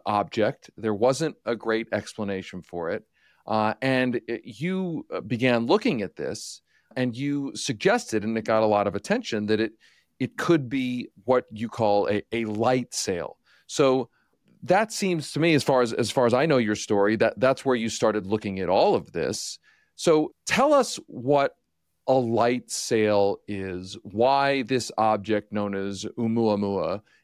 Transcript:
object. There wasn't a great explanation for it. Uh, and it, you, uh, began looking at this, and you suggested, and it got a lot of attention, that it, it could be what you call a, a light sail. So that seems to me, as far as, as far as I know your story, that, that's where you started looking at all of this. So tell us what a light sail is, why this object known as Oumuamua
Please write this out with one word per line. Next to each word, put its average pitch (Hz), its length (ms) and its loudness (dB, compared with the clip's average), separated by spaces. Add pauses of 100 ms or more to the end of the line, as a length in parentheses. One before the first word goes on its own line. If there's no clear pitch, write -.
object. 104 720 -2
There 107 160 -2
wasn't 127 500 0
a 117 120 -2
great 113 360 -2
explanation 98 680 -6
for 85 280 -8
it. 107 140 -6 (420)
Uh, 107 360 0
and 127 460 0
it, 117 160 -8
you, 170 680 -6
uh, 90 80 -6
began 117 460 0
looking 175 340 2
at 90 160 -8
this, - 460 -10 (340)
and 127 180 -2
you 139 400 -4
suggested, 127 680 -2
and 113 140 -2
it 110 80 -6
got 110 160 2
a 110 40 4
lot 104 200 4
of 95 80 -2
attention, 107 520 -2
that 107 140 2
it, 110 120 -2 (460)
it - 200 -6
could 147 320 2
be 123 380 -4 (160)
what 127 260 2
you 113 180 -6
call 101 400 2
a, 104 140 0 (100)
a 117 140 -2
light 117 480 0
sail. - 420 -6 (300)
So 131 420 2 (540)
that 208 300 2
seems 175 400 -2
to 147 80 -2
me, 165 120 4
as 143 100 4
far 131 200 4
as, 113 100 0
as 113 180 -2
far 127 140 2
as 117 80 4
I 131 140 2
know 143 100 4
your 107 200 2
story, 104 400 2
that, 104 220 2
that's 131 280 2
where 131 100 2
you 113 140 -2
started 107 340 0
looking 98 360 -2
at 87 100 -2
all 151 240 4
of - 180 -4
this. - 460 -6 (380)
So 156 360 2 (140)
tell 277 260 2
us 269 340 2
what 139 500 0 (500)
a 131 80 4
light 120 560 2
sail 104 760 2
is, 95 560 -8
why 135 600 0
this 120 340 -2
object 107 560 0
known 104 220 -4
as 98 320 -6 (120)
Oumuamua 104 840 0 (220)